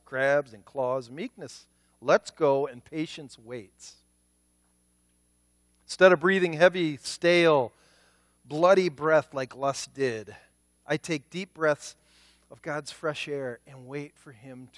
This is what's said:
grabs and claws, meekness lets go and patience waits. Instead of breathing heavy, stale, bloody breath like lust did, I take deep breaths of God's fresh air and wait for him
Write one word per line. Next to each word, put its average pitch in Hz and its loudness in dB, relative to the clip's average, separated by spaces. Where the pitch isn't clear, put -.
grabs 135 0
and 101 -20
claws, 127 -6
meekness 160 -14
lets 151 2
go 139 0
and 123 -18
patience 156 -10
waits. 113 -18
Instead 185 6
of 170 4
breathing 180 2
heavy, 170 2
stale, 165 2
bloody 175 4
breath 151 0
like 131 -8
lust 135 -6
did, 110 -4
I 151 -4
take 151 -8
deep 185 -10
breaths 156 -2
of - -20
God's 151 -10
fresh - -8
air 135 -10
and 131 -20
wait 143 -12
for - -20
him 127 -20